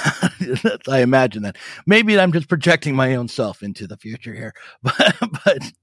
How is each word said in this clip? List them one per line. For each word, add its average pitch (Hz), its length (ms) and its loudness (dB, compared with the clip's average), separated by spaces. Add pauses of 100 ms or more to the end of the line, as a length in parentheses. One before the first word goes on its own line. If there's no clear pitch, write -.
(200)
<laughs> - 200 -2 (220)
That's, - 260 -2
I 135 120 2
imagine 123 440 2
that. 101 120 -8 (300)
Maybe 214 340 4
I'm 180 120 4
just 160 180 -2
projecting 160 440 2
my 131 220 2
own 120 120 -4
self 107 340 -6
into 101 240 -10
the 101 100 -16
future 110 380 -14
here, 117 180 -12 (160)
<laughs> - 140 -20
but, - 340 0 (280)
but, 156 280 0 (100)